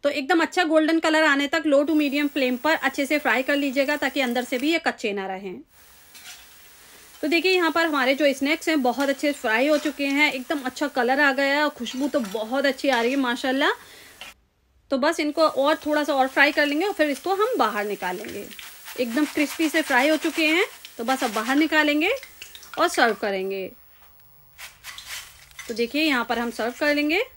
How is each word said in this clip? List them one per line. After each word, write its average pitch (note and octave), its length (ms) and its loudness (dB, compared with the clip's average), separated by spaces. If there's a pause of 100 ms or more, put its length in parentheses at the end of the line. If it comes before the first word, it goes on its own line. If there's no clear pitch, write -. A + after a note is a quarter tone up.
तो C#4+ 60 2
एकदम D4 320 0
अच्छा F4+ 220 0
गोल्डन D#4+ 360 4
कलर D#4 240 4
आने C#4+ 240 2
तक D#4+ 180 0
लो D4 180 4
टू D#4 100 0
मीडियम D4 340 2
फ्लेम B3+ 300 0
पर D#4 180 2
अच्छे C4+ 300 -2
से D#4 120 0
फ्राई B3 260 0
कर C#4+ 120 0
लीजिएगा C#4 400 0
ताकि C#4+ 260 -2
अंदर A#3+ 220 0
से B3+ 140 -4
भी C#4+ 140 0
ये E4 80 0
कच्चे A#3+ 340 -4
ना G3 140 -4
रहें। F#3+ 320 -10 (1600)
तो D#4 60 -2
देखिए E4+ 240 2
यहाँ F4 200 2
पर E4+ 140 2
हमारे C#4 300 2
जो C#4 180 4
स्नैक्स D4 360 -2
हैं D#4 120 2
बहुत B3+ 280 2
अच्छे C#4+ 220 0
फ्राई A#3+ 360 0
हो D4+ 100 4
चुके C#4+ 280 -4
हैं, C#4 280 2
एकदम C4+ 260 -4
अच्छा C4 280 -6
कलर C4 320 0
आ C#4+ 120 4
गया C#4 240 0
है D4+ 80 2
और D4 60 2
खुशबू B3+ 380 -6
तो D4 120 0
बहुत A3 460 -4
अच्छी C4+ 240 0
आ A#3+ 120 2
रही A#3 100 2
है C#4 60 0
माशाल्लाह। C4+ 540 0 (1200)
तो C#4 60 -2
बस D#4 220 0
इनको D4+ 220 -2
और D4+ 340 2
थोड़ा D4 280 -2
सा D4 100 -2
और C4 140 4
फ्राई C#4+ 240 4
कर D4 140 2
लेंगे D4 200 0
और G#4 80 -2
फिर D4+ 160 0
इसको E4+ 260 -2
हम A4 220 -2
बाहर G#3 280 0
निकालेंगे। G3 600 -8 (540)
एकदम B3 260 0
क्रिस्पी D4+ 440 -2
से D#4+ 120 0
फ्राई C#4 280 2
हो D#4 80 4
चुके D#4+ 300 -2
हैं, E4+ 180 2 (320)
तो A#3+ 60 -8
बस C4 200 -2
अब A3+ 100 -2
बाहर A3+ 220 -2
निकालेंगे D4+ 560 2 (680)
और - 100 2
सर्व A#3 260 2
करेंगे। G3 580 -6 (2000)
तो A#3+ 60 -8
देखिए A#3 280 -2
यहाँ C4+ 280 2
पर A#3 100 0
हम A#3+ 120 -2
सर्व A#3 280 -4
कर D4 160 2
लेंगे। D4+ 260 0 (160)